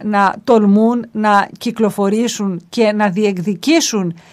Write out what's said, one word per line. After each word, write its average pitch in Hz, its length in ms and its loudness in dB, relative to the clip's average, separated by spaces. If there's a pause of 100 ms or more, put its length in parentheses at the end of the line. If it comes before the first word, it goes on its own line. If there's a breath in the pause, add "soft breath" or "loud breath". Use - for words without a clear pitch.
να 202 300 0 (100)
τολμούν 226 680 2
να 208 360 2 (100)
κυκλοφορήσουν 208 1120 -2
και 220 240 0
να 208 160 0
διεκδικήσουν, 196 1080 -2 (160 soft breath)